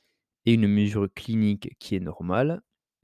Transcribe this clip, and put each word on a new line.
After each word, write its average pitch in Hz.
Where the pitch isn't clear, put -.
et 117
une 113
mesure 101
clinique 107
qui -
est 95
normale, 92